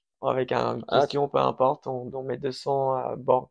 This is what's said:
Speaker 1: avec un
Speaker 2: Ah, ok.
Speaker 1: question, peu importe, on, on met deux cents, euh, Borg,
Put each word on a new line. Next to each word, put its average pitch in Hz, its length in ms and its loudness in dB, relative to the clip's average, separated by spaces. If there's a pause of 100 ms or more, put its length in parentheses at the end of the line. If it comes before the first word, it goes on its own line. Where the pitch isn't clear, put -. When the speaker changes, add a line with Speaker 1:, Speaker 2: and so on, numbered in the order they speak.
(220)
Speaker 1:
avec 127 300 0
un 120 360 0
Speaker 2:
Ah, - 100 2
ok. 135 40 6
Speaker 1:
question, 143 260 0
peu 139 120 0
importe, 131 480 2
on, 123 260 -6
on 135 100 -8
met 127 140 -4
deux 139 140 -4
cents, 135 440 0
euh, 123 220 -4
Borg, 127 340 2